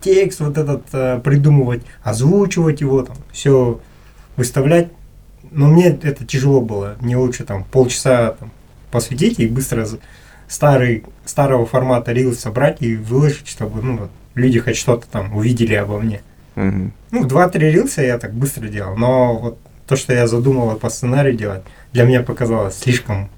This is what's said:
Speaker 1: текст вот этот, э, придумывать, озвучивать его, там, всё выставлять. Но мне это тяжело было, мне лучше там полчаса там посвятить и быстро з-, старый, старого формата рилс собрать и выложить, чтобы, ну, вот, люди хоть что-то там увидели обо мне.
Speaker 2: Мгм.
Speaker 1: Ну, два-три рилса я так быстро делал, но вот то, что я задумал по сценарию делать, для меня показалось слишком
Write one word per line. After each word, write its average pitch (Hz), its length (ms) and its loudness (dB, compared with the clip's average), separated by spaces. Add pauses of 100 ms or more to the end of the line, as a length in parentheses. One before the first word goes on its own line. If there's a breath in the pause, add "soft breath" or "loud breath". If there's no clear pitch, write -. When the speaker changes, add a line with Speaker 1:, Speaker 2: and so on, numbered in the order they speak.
Speaker 1:
текст 190 380 2
вот 147 180 -4
этот, 143 240 -2 (120)
э, 127 300 -2
придумывать, 139 600 2 (200 loud breath)
озвучивать 160 800 0
его, 135 220 0
там, - 120 -16 (160)
всё 127 480 2 (560 soft breath)
выставлять. 147 520 2 (640)
Но 143 160 4
мне 170 220 6
это 143 360 -4
тяжело 135 360 2
было, 104 400 -6
мне 120 160 -2
лучше 123 260 -2
там 98 280 -8
полчаса 123 680 2
там 110 100 -18 (400)
посвятить 131 500 -2
и 113 80 2
быстро 117 380 -4
з-, 110 140 -10 (480 soft breath)
старый, 127 560 2 (220)
старого 131 400 0
формата 127 480 0
рилс 123 260 0
собрать 127 420 -2
и 113 140 -2
выложить, 131 520 -2
чтобы, 107 340 -8
ну, 127 160 -4
вот, 98 120 -10 (260)
люди 123 240 2
хоть 113 180 -4
что-то 120 300 -2
там 104 280 -6
увидели 113 400 0
обо 104 240 -2
мне. 107 220 -4 (340)
Speaker 2:
Мгм. 98 380 -2 (180)
Speaker 1:
Ну, 226 140 -2
два-три 156 460 2
рилса 202 300 0
я 123 160 0
так 107 160 -10
быстро 120 340 -4
делал, 101 300 -8
но 123 400 2
вот 117 220 -8 (280)
то, 131 80 0
что - 180 -2
я 120 140 2
задумал 120 480 2
по 110 140 -6
сценарию 131 460 0
делать, 101 280 -6 (300 loud breath)
для 120 120 4
меня 127 160 4
показалось 113 560 -4
слишком 107 600 -4